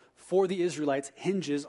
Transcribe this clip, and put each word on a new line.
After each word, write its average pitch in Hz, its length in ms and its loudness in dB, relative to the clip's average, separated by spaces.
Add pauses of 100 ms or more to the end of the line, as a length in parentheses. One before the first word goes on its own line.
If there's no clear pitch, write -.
(160)
for 190 320 2
the 185 140 -2
Israelites 143 540 0
hinges 143 540 -2